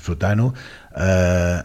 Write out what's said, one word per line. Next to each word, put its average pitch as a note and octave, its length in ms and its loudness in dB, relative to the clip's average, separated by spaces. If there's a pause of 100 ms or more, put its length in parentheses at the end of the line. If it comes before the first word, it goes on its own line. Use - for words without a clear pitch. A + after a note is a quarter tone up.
sotano, G#2 500 0 (380)
eh, F2+ 760 2